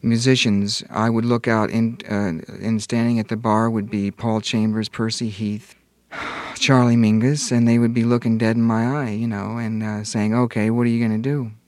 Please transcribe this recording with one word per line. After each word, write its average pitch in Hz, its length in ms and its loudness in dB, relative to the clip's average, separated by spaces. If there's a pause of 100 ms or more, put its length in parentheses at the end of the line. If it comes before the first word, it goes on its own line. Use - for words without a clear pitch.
musicians. 117 880 2
I 110 200 0
would 113 140 0
look 120 240 0
out, 110 220 0
and, 113 380 -2
uh, 101 540 -4
and 110 180 -2
standing 117 380 0
at 107 80 -2
the 113 100 -4
bar 113 320 2
would 107 220 -2
be 101 220 -2
Paul 110 280 -2
Chambers, 110 480 -2
Percy 113 400 -4
Heath, 104 460 -8 (380)
<sighs> - 420 -12
Charlie 123 400 4
Mingus, 117 560 2
and 120 160 4
they 117 140 4
would 117 140 2
be 117 100 2
looking 117 340 2
dead 113 160 2
in 117 80 2
my 113 240 2
eye, 135 240 -2
you 110 160 -4
know, 104 300 -6
and, 110 260 -4
uh, 107 220 -6
saying, 107 280 0
"Okay, 113 380 2
what 120 160 2
are 120 40 2
you 117 140 0
gonna 110 140 0
do?" 131 320 -4 (180)